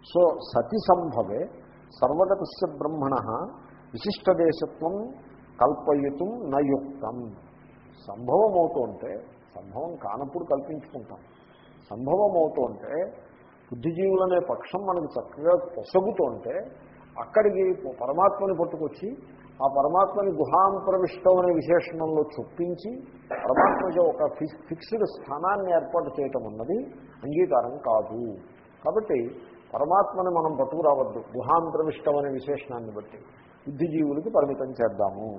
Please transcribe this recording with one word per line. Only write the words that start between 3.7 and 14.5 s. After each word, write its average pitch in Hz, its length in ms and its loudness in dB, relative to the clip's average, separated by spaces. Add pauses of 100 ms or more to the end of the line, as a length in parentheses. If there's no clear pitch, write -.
విశిష్టదేశత్వం 165 1000 0 (640)
కల్పయితుం 143 720 2 (220)
నయుక్తం. 135 680 0 (880)
సంభవం 127 540 2
అవుతూ 151 280 0
ఉంటే, 98 240 -10 (420)
సంభవం 98 420 -10
కానప్పుడు 131 540 -8
కల్పించుకుంటాం, 139 680 -6 (720)
సంభవం 160 500 -2
అవుతూ 156 200 0 (100)
ఉంటే 107 220 -12 (760)
బుద్ధిజీవులనే 180 720 0 (100)